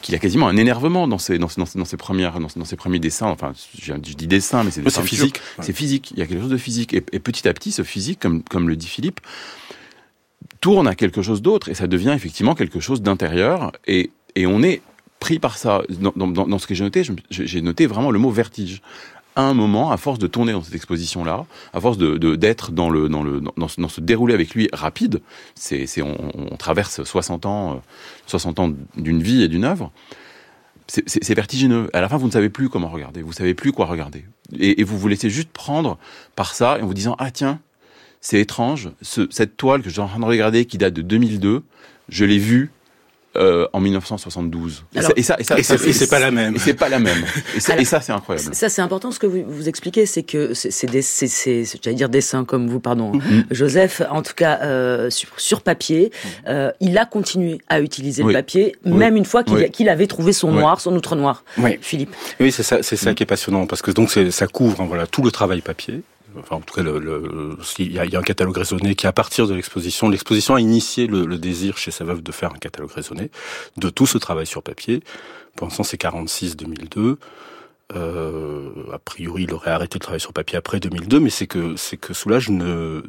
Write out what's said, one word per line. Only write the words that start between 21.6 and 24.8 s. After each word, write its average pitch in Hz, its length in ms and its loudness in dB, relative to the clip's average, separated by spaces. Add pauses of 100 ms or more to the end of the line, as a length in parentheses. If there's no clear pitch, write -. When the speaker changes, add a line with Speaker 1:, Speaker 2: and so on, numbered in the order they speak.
Speaker 1:
à 87 80 -6
force 110 180 2
de, 80 200 2
de, 80 180 2
d'être 107 340 0
dans 85 200 0
le, 78 180 2
dans 76 140 -2
le, 71 180 -4
dans, 73 160 -8
dans 80 120 -4
ce, - 120 -10
dans 85 80 -2
ce - 120 -12
déroulé 117 340 4
avec - 200 0
lui 110 180 2
rapide, 151 480 -2 (340)